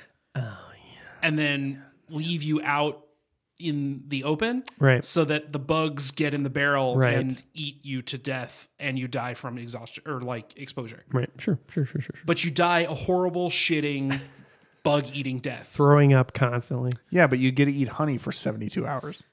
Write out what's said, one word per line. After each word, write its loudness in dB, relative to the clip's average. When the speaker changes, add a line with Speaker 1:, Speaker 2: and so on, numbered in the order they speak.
Speaker 1:
Oh, -2
yeah. -12
Speaker 2:
and 0
then -2
leave -4
you 0
out 0
in -4
the -4
open 0
Speaker 1:
Right. 6
Speaker 2:
so 2
that -2
the -4
bugs -2
get -2
in 0
the -2
barrel 2
Speaker 1:
Right. 4
Speaker 2:
and -2
eat -8
you -6
to -10
death -8
and -4
you -4
die -4
from -10
exhaustion -14
or, -6
like, -8
exposure. -12
Speaker 1:
Right. 0
Sure, 0
sure, 0
sure, -4
sure, -10
sure. -20
Speaker 2:
But 0
you -2
die 2
a -2
horrible 0
shitting -2
Speaker 1:
<laughs> -20
Speaker 2:
bug 4
eating -4
death. -8
Speaker 1:
Throwing 8
up 6
constantly. -2
Speaker 3:
Yeah, 6
but 4
you 4
get 4
to 2
eat 0
honey -2
for -8
seventy-two -6
hours. -8